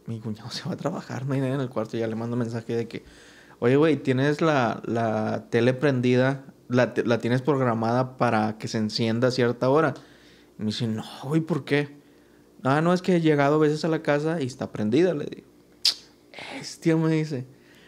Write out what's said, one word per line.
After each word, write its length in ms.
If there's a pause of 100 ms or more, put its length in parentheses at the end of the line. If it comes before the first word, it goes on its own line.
mi 120
cuñado 300
<laughs> 20
se 160
va 60
a 60
trabajar, 480
no 80
hay 60
nadie 160
en 40
el 80
cuarto. 300
Y 20
ya 60
le 80
mando 220
mensaje 380
de 140
que, 160 (540)
"Oye, 180
güey, 220
¿tienes 420
la, 460
la 640
tele 240
prendida? 680 (240)
¿La 260
te-, 100
la 140
tienes 240
programada 720
para 420
que 100
se 100
encienda 500
a 40
cierta 360
hora?" 260 (640)
Y 40
me 40
dice, 200
"No, 180 (200)
güey, 160
¿por 240
qué?" 320 (640)
"Ah, 180
no, 140
es 80
que 140
he 40
llegado 360
a 20
veces 260
a 40
la 140
casa 380
y 60
está 260
prendida", 420
le 120
digo. 200 (1120)
"Hostia", 360
me 160
dice. 340 (420)